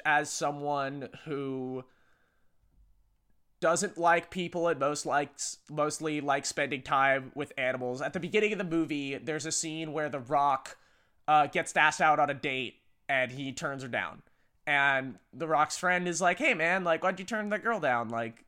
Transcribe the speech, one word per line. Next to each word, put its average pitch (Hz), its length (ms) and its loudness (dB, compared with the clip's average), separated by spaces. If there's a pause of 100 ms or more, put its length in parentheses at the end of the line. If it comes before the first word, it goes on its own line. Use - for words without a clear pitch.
as 151 240 4
someone 143 800 -4 (160)
who 131 580 -6 (1800)
doesn't 175 380 2
like 170 320 4
people 175 380 -2
and 156 120 0
most 143 260 0
likes, - 520 -2 (120)
mostly 151 520 -2
likes 139 260 0
spending 139 360 -2
time 135 500 2
with 135 240 -8
animals. 127 440 -2
At 139 120 -4
the 185 60 -6
beginning 208 320 2
of 196 80 -2
the 196 40 -4
movie, 147 540 -2
there's 156 300 -6
a 160 40 -6
scene 156 420 -4
where 151 160 -2
The 143 100 -6
Rock, 143 580 0 (500)
uh, 151 200 6
gets - 280 -4
asked 151 260 4
out 151 180 6
on 147 100 4
a 139 40 -2
date 131 420 -6 (340)
and 127 220 0
he 135 200 -8
turns 139 320 -6
her 131 60 -10
down. 98 320 -6 (460)
And 139 480 2 (180)
The 151 140 -6
Rock's 151 300 2
friend 180 300 2
is 170 140 -2
like, 180 180 4
"Hey 277 140 2
man, 175 300 2
like, 165 200 2
why'd 185 160 0
you 190 60 -12
turn 214 240 -4
that 202 140 -2
girl 220 160 0
down? 120 300 2
Like, 117 380 -6